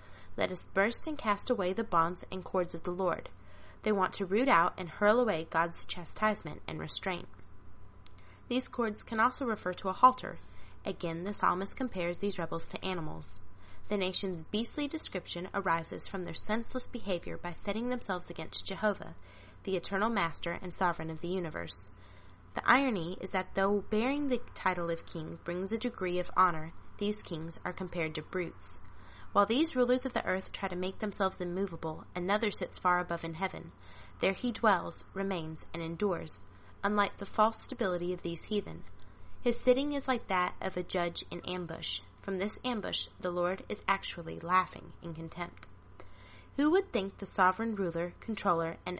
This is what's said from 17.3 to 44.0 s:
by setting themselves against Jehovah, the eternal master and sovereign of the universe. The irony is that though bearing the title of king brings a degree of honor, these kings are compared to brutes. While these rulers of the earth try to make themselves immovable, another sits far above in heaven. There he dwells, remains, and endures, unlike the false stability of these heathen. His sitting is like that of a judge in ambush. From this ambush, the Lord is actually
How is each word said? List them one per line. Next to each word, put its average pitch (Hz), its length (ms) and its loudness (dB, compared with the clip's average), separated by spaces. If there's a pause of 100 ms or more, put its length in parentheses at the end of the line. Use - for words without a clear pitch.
by 175 140 -4
setting 214 380 -2
themselves 226 400 -2
against - 360 -6
Jehovah, 190 500 0 (480)
the 190 120 0
eternal 196 340 2
master 170 520 0
and 180 120 -6
sovereign 165 360 2
of 160 100 -4
the 170 80 -2
universe. 170 640 -4 (640)
The - 120 -2
irony 220 540 4
is - 100 -4
that 185 220 -2
though 196 280 4
bearing 269 480 2
the 254 120 4 (140)
title 180 340 0
of 165 160 -2
king 165 380 -6
brings 185 280 -2
a 220 60 2
degree 185 400 0
of 180 180 2
honor, 165 380 6 (240)
these 208 240 0
kings 165 420 -6
are 180 80 -2
compared 170 440 -2
to 156 80 -4
brutes. - 560 -6 (520)
While 202 140 6
these 262 300 4
rulers 254 320 4
of 233 60 -6
the - 120 0
earth 185 260 0
try - 160 -2
to 180 80 -4
make 185 220 -2
themselves 196 420 0
immovable, 175 640 -2 (100)
another 202 340 2
sits - 300 -4
far 180 180 6
above 175 260 0
in 165 120 -4
heaven. 180 380 -4 (480)
There 190 120 6
he 247 180 0
dwells, 175 520 4 (100)
remains, 175 580 -2
and 170 120 -4
endures, 165 600 -2 (400)
unlike 202 340 4
the 202 100 -6
false 220 340 4
stability 180 500 0
of 175 120 -4
these 170 220 -2
heathen. 196 400 -2 (540)
His - 200 4
sitting 277 340 6
is 277 140 -2
like 247 200 0
that 180 320 2
of - 180 -2
a 180 40 0
judge 175 480 0
in 175 120 -6
ambush. 170 600 -4 (220)
From 190 160 -2
this 208 260 -2
ambush, 202 420 -2 (120)
the 185 100 -2
Lord 175 400 0
is 214 180 -6
actually 165 520 0